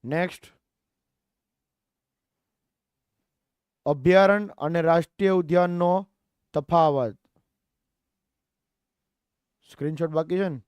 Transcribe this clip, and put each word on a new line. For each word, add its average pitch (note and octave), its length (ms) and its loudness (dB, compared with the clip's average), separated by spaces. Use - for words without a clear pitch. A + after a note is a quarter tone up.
નેક્સ્ટ. - 480 -8
અભયારણ્ય F#3+ 720 2
અને E3 220 -4
રાષ્ટ્રીય E3 500 0
ઉદ્યાનનો F3 800 0
તફાવત. D3 640 0
સ્ક્રીનશોટ D#3 380 -6
બાકી D#3+ 280 -4
છે G3 100 -2
ને? C3+ 200 -8